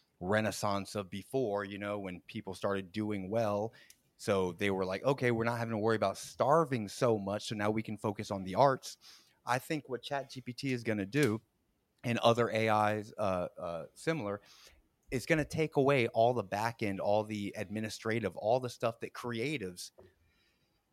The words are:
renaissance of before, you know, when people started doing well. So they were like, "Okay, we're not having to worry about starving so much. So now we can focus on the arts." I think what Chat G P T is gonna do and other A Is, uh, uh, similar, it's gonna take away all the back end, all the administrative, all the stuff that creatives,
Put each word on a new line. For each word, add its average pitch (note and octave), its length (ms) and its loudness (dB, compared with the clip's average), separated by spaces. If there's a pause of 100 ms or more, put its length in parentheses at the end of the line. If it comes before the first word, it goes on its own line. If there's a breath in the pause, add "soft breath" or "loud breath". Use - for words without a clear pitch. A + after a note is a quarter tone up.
(200)
renaissance G2+ 760 0
of G2 160 -6
before, G2+ 540 -2
you G2 140 -10
know, G2+ 200 -6
when F#2 300 -8
people G2 260 -10
started G2 380 -2
doing G#2 380 -4
well. G#2+ 420 0 (460 soft breath)
So F#2+ 340 2
they G2 180 0
were F#2+ 140 0
like, F#2 180 -4
"Okay, B2+ 300 2
we're A2+ 120 0
not A#2 140 -2
having A2+ 140 -4
to A2 60 -2
worry A2 180 4
about G2+ 220 0
starving C3 680 2
so A#2 300 2
much. G2+ 300 -4
So A2+ 80 -6
now G#2 140 0
we A2 120 0
can G#2+ 140 -6
focus G#2 340 -4
on G2 140 -4
the F#2 100 -6
arts." C3 440 4 (480 soft breath)
I B2 120 2
think D#3 300 -6
what B2 140 -6
Chat C#3 280 -4
G B2+ 120 -12
P B2 100 -8
T C3+ 220 -4
is A#2 100 -4
gonna G#2+ 220 0
do A2+ 340 2 (640)
and A#2 140 0
other A#2 320 6
A A2 180 2 (300)
Is, G#2+ 200 -10
uh, F#2 300 0 (120)
uh, E2+ 240 -6 (100)
similar, G#2+ 460 -4 (720 soft breath)
it's C3 160 -4
gonna D#3 180 4
take D#3 320 -2
away C3+ 320 6
all A#2 260 4
the A2 100 0
back A2 400 -2
end, G2 160 -2
all G#2 240 4
the G#2 320 -6
administrative, G#2+ 800 -4
all A#2 240 2
the B2 100 -6
stuff - 300 -4
that A2 120 -10
creatives, A#2 800 -6 (1040 soft breath)